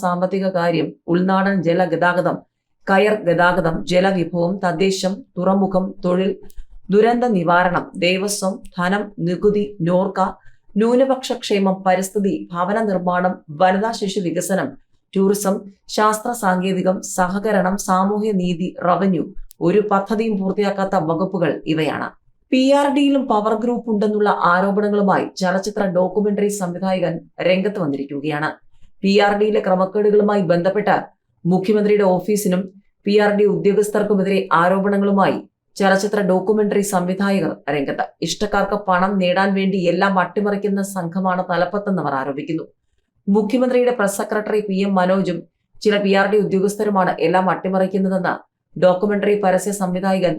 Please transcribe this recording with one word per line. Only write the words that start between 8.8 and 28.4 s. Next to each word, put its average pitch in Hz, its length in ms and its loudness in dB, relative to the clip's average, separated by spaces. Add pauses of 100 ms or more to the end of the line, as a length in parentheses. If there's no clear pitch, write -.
നികുതി, 202 400 0 (220)
നോർക്ക, 190 320 0 (580)
ന്യൂനപക്ഷ 254 520 2 (120)
ക്ഷേമം, 196 420 0
പരിസ്ഥിതി, 190 500 0 (180)
ഭവന 185 260 -2 (120)
നിർമ്മാണം, 180 440 -2 (260)
വനിതാ 196 400 2
ശിശു 202 280 -4
വികസനം, 170 420 -4 (420)
ടൂറിസം, 196 420 0 (380)
ശാസ്ത്ര 214 360 0 (100)
സാങ്കേതികം, 185 560 0 (200)
സഹകരണം, 190 680 0
സാമൂഹ്യ 202 560 0
നീതി, 180 280 -2 (200)
റവന്യൂ. 180 360 2 (420)
ഒരു 202 160 4 (100)
പദ്ധതിയും 214 480 -2
പൂർത്തിയാക്കാത്ത 190 560 -2 (140)
വകുപ്പുകൾ 165 420 -2 (200)
ഇവയാണ്. 135 360 -2 (440)
പി 254 100 4 (180)
ആർ 285 160 2
ഡിയിലും 277 340 2
പവർ 220 240 0 (100)
ഗ്രൂപ്പ് 240 300 -2
ഉണ്ടെന്നുള്ള 208 360 0 (220)
ആരോപണങ്ങളുമായി 196 760 2 (160)
ചലച്ചിത്ര 196 440 -2 (120)
ഡോക്യുമെന്ററി 202 520 0 (100)
സംവിധായകൻ 180 540 -2 (340)
രംഗത്ത് 196 360 0
വന്നിരിക്കുകയാണ്. 143 680 -4 (520)